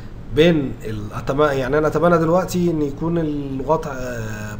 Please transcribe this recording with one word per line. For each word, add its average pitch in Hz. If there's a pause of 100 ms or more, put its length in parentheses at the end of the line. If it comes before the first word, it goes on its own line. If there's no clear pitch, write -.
(360)
بين 151 (100)
ال-، 107
أتم-، 135
يعني 139
انا 156
اتمنى 165
دلوقتي 175
ان 156
يكون 160
الوضع، 147
آه، 110